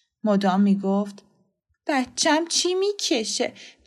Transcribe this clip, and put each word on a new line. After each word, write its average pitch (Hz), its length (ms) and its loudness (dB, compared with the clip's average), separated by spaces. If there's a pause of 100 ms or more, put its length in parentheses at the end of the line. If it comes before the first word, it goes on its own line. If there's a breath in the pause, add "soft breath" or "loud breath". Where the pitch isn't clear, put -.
(240)
مدام 196 360 2
می‌گفت: 196 640 0 (600)
«بچم 302 640 0
چی - 260 -2
می‌کشه؟ 370 760 -2 (340 loud breath)